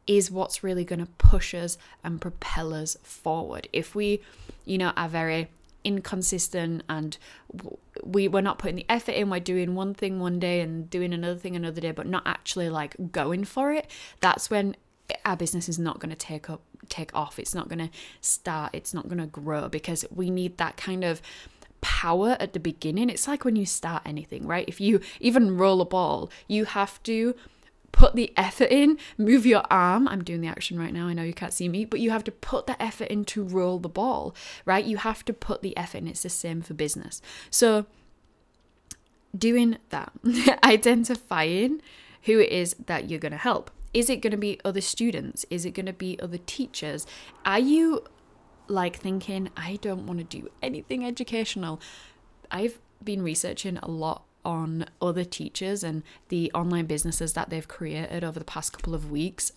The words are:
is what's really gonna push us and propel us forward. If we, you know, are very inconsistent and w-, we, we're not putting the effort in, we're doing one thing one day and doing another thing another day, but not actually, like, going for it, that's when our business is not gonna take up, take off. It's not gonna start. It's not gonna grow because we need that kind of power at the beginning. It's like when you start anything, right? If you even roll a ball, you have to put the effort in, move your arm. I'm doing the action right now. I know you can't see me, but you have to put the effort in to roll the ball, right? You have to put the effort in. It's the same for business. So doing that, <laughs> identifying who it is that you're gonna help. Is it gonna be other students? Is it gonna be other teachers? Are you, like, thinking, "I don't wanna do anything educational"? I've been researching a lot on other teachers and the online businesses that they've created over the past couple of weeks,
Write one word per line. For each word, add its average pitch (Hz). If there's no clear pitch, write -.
is 202
what's 185
really 185
gonna 175
push -
us 170
and 165
propel 160
us 156
forward. -
If -
we, 208
you 185
know, 185
are 170
very 160
inconsistent 180
and 156
w-, -
we, 196
we're 190
not 196
putting 185
the 180
effort 233
in, 202
we're 185
doing 180
one 196
thing 190
one 180
day 175
and 165
doing 180
another 175
thing 180
another 170
day, 165
but 165
not 175
actually, -
like, 151
going 175
for 277
it, 302
that's -
when 202
our 185
business 170
is 165
not 165
gonna 160
take 156
up, 156
take -
off. -
It's -
not -
gonna 165
start. -
It's -
not 165
gonna 175
grow 147
because 156
we 180
need 180
that 165
kind 185
of 165
power 185
at -
the 175
beginning. 165
It's -
like 285
when 233
you 202
start -
anything, 151
right? 175
If 175
you 196
even 226
roll 185
a 180
ball, 175
you 214
have -
to 226
put -
the 240
effort 196
in, 285
move 220
your 220
arm. 185
I'm 185
doing 170
the 165
action -
right 165
now. 175
I 175
know 170
you 170
can't -
see 175
me, 190
but 220
you 226
have 220
to 214
put -
the -
effort 220
in 208
to 208
roll 180
the 170
ball, 202
right? 190
You 208
have -
to 226
put -
the 196
effort -
in. 165
It's -
the 170
same 165
for 165
business. -
So 214
doing 233
that, -
<laughs> 247
identifying 226
who 220
it 202
is 175
that -
you're 160
gonna 165
help. -
Is 233
it 247
gonna 214
be 202
other 196
students? -
Is 175
it 170
gonna 190
be 185
other 175
teachers? 151
Are 196
you, 311
like, 180
thinking, 190
"I 185
don't 196
wanna 175
do -
anything 262
educational"? 226
I've 220
been 196
researching 180
a -
lot 160
on 165
other 175
teachers 190
and 156
the 170
online 170
businesses 156
that -
they've 160
created 165
over 160
the 160
past -
couple 165
of 147
weeks, 156